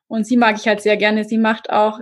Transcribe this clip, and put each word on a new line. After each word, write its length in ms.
Und 180
sie 100
mag 200
ich 100
halt 160
sehr 140
gerne. 280
Sie 140
macht 320
auch, 320